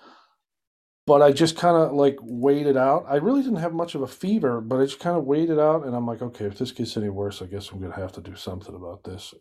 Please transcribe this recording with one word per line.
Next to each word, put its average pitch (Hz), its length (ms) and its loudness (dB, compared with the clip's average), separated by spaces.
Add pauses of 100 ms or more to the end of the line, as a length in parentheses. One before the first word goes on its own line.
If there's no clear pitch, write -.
(1080)
but 147 160 8
I 147 100 10
just 160 260 2
kinda, 170 340 4
like, 143 300 4
waited 139 560 2
out. 139 300 2
I 143 80 0
really 240 260 2
didn't 233 160 -2
have 165 160 -4
much 170 200 -4
of 143 80 -4
a 127 60 -4
fever, 160 540 -2
but 127 180 -2
I 139 60 4
just - 140 -8
kinda 175 200 0
waited 151 380 0
out 151 280 2
and 123 100 -6
I'm 120 100 -4
like, 117 160 -8
"Okay, 117 240 -8
if 98 120 -8
this 127 140 -6
gets 117 240 -8
any 104 140 -2
worse, 101 320 -6
I 92 40 -10
guess 98 260 -12
I'm 98 80 -12
gonna 90 160 -10
have 95 160 -8
to - 100 -18
do 92 140 -16
something 92 380 -12
about 87 300 -14
this." 92 360 -14